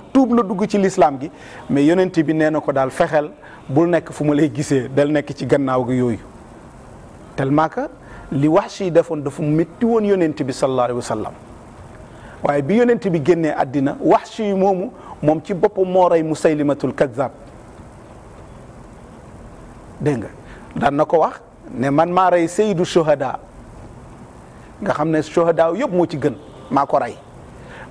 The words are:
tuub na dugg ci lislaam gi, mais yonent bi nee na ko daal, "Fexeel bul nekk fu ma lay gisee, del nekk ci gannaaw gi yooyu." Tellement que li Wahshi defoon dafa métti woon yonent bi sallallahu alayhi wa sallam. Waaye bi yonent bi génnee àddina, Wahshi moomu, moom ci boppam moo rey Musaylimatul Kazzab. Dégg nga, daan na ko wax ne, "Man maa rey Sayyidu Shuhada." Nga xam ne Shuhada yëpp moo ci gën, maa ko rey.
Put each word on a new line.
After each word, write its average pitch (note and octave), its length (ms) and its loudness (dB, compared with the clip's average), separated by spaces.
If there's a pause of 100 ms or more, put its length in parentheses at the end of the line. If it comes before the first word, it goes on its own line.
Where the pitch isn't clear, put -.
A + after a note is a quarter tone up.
(140)
tuub B3+ 200 4
na A#3+ 100 4
dugg G3 240 -4
ci G3+ 100 -2
lislaam F3+ 420 2
gi, D3 120 -8 (380)
mais C#3+ 160 2
yonent F#3 260 4 (120)
bi D#3 100 0
nee D#3 160 2
na D#3 120 -2
ko D3 100 -4
daal, C3+ 200 0
"Fexeel D3+ 400 0 (360)
bul D#3 220 2
nekk D#3+ 220 0
fu - 120 -6
ma D3+ 120 2
lay D3+ 180 2
gisee, C3+ 360 -2
del C#3+ 220 2
nekk C#3+ 240 -2
ci - 100 -8
gannaaw C3 420 0
gi B2+ 80 -2
yooyu." B2 240 0 (1160)
Tellement D3 340 0
que - 120 -8 (520)
li C#3+ 140 0
Wahshi F#3 440 0
defoon E3 320 2
dafa C#3+ 180 -8
métti D#3+ 440 -2
woon A3+ 200 2
yonent F3 380 0
bi B2+ 100 -6
sallallahu C3 320 0
alayhi A#2+ 120 -4
wa A#2+ 40 -6
sallam. G#2+ 320 -6 (1120)
Waaye D3 180 0
bi D#3 140 0
yonent A#3+ 340 2
bi E3+ 140 0
génnee E3 340 2
àddina, C#3 440 -2
Wahshi G3+ 520 0
moomu, F#3+ 380 0 (300)
moom D#3 220 0
ci G3 100 -6
boppam F#3+ 320 0
moo F3+ 240 4
rey E3 140 4
Musaylimatul D3 720 0
Kazzab. B2+ 380 -2 (2750)
Dégg C#3 220 0
nga, - 40 -10 (480)
daan C#3+ 200 0
na D3+ 100 2
ko E3 140 2
wax F#3+ 220 -2 (320)
ne, C3 160 -2
"Man D#3+ 220 2
maa F#3 180 4
rey F3 180 2
Sayyidu F#3+ 380 0
Shuhada." D3 540 0 (1400)
Nga C#3+ 120 0
xam D#3 180 -2
ne D#3 100 0
Shuhada E3+ 540 2
yëpp B3+ 160 -2
moo F3 160 2
ci D#3+ 100 -6
gën, C#3+ 160 -2 (380)
maa C#3 140 2
ko D3 140 0
rey. A#2+ 160 -6 (760)